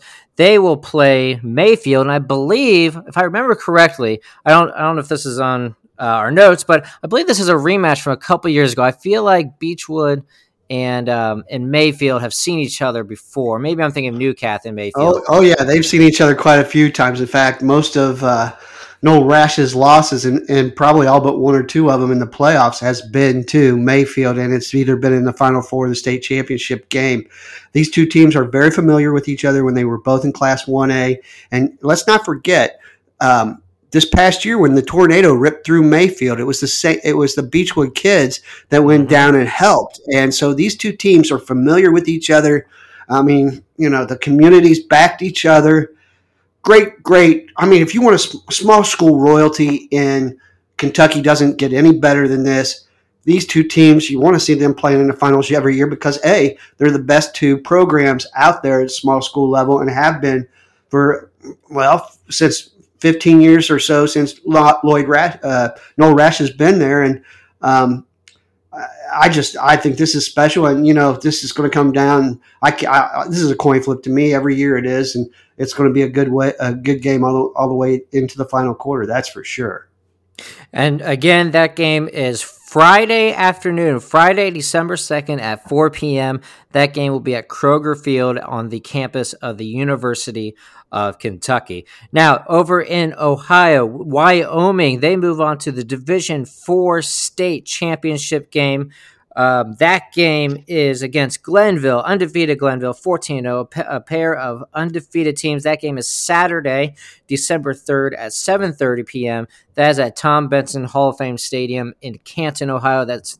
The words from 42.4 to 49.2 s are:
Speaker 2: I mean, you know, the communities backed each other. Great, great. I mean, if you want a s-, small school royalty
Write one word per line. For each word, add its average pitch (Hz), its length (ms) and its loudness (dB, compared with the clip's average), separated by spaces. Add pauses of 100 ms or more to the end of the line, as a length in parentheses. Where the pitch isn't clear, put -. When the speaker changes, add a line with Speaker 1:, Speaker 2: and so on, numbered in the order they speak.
Speaker 2:
I 135 120 2
mean, 139 440 0 (100)
you 156 140 -2
know, 131 160 -2
the 123 120 -8
communities 160 640 6
backed 165 400 2
each 185 240 -6
other. 156 440 4 (720)
Great, 208 420 4
great. 165 540 4
I 175 80 0
mean, 185 160 6
if 160 120 -2
you 240 80 -2
want 233 120 4
a 175 100 2
s-, - 140 -10 (120)
small 208 360 2
school 160 340 2
royalty 151 720 2